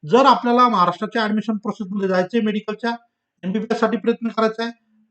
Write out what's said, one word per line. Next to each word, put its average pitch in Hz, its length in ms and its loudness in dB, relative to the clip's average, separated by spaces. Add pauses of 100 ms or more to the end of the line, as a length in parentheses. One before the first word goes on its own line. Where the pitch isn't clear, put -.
जर 240 180 4
आपल्याला 247 420 4
महाराष्ट्राच्या 214 560 0
ॲडमिशन 214 340 -2
प्रोसेसमध्ये 196 520 -6
जायचं 180 280 0
आहे, 226 40 2
मेडिकलच्या 214 540 -4 (480)
एमबीबीएस 208 360 -4
साठी 226 180 0
प्रयत्न 233 300 -2
करायचा 220 360 -2
आहे, 233 80 -6 (380)